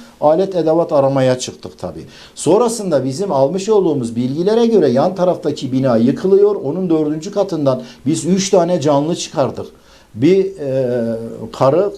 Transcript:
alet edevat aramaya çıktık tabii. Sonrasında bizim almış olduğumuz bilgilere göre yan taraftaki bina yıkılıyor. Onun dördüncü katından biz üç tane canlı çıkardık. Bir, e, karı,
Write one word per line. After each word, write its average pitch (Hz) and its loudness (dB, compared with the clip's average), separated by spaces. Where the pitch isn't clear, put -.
alet 180 2
edevat 165 0
aramaya 135 2
çıktık - -14
tabii. 80 -10
Sonrasında 196 0
bizim 156 -4
almış 160 0
olduğumuz 147 0
bilgilere 170 0
göre 196 4
yan 151 0
taraftaki 165 -2
bina 131 2
yıkılıyor. 196 4
Onun 165 -4
dördüncü 156 -2
katından 147 -2
biz - -2
üç 190 0
tane 175 2
canlı 147 2
çıkardık. 127 -4
Bir, 185 2
e, 131 -2
karı, 160 2